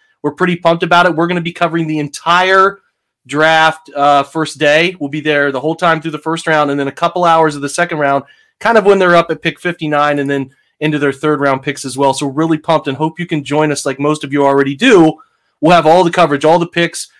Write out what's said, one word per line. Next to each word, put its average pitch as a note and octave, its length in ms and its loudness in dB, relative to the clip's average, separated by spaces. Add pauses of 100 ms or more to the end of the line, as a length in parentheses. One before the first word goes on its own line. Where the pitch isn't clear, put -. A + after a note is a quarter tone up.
(220)
We're D3 120 -4
pretty F3+ 220 -2
pumped E3+ 260 0
about F3 240 2
it. E3+ 80 0
We're E3 140 -2
gonna F3+ 120 -4
be E3+ 120 -8
covering E3 340 -4
the D#3 140 -4
entire F#3 800 0 (480)
draft, D#3+ 680 2
uh, C#3+ 300 2
first D3+ 340 -8
day. D#3 400 0
We'll C#3+ 100 -8
be D3+ 120 -8
there C#3+ 320 0
the C3 80 -4
whole D#3+ 160 -4
time D#3+ 240 0
through D#3+ 100 -8
the D3 80 -10
first E3 300 -6
round, D3+ 240 2
and C#3+ 80 -2
then C#3 80 -2
a C3+ 40 -8
couple E3+ 320 -2
hours D#3+ 300 2
of C#3+ 80 -10
the C#3+ 60 -6
second E3+ 300 -4
round, C#3 260 0 (340)
kind A3+ 180 0
of G3+ 80 2
when G3 140 4
they're F3+ 160 2
up E3 160 2
at D#3 100 -6
pick D#3 200 -6
fifty-nine D3 580 -2
and C#3 100 -4
then C#3 220 -4 (300)
into D3 180 -2
their C#3 140 0
third D3 260 -2
round C3+ 240 0
picks C#3+ 220 -8
as B2 120 -10
well. C#3 160 2
So C#3+ 140 -4
really D#3 320 -2
pumped D#3 300 -2
and C3+ 80 -6
hope D#3 240 -4
you F3 60 -6
can D3+ 180 -6
join D3+ 260 0
us C#3+ 160 -4
like C3+ 140 -6
most D3 240 -2
of C3+ 80 -10
you C#3+ 120 2
already C#3 300 0
do. E3 460 4 (400)
We'll E3+ 160 4
have D#3 100 2
all F3 160 6
the E3+ 80 2
coverage, D3+ 340 0
all E3 140 4
the E3+ 80 -2
picks. - 420 -6 (120)